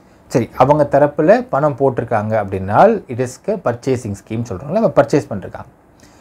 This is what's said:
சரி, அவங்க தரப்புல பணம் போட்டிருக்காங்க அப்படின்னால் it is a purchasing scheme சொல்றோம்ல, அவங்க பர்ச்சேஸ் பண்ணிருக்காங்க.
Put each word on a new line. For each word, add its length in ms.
சரி, 260
அவங்க 340
தரப்புல 580
பணம் 280
போட்டிருக்காங்க 600
அப்படின்னால் 560
it 100
is 160
a 120
purchasing 560
scheme 300
சொல்றோம்ல, 320
அவங்க 180
பர்ச்சேஸ் 340
பண்ணிருக்காங்க. 420